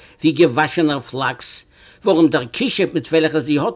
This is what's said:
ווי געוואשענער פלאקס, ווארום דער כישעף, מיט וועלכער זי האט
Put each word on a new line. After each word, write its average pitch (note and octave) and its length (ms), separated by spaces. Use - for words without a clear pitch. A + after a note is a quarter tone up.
ווי D#3 120
געוואשענער D3 680
פלאקס, B2+ 640
ווארום E3 240
דער B2+ 240
כישעף, G#3+ 420
מיט C#3+ 120
וועלכער D#3 340
זי C#3+ 180
האט F3+ 180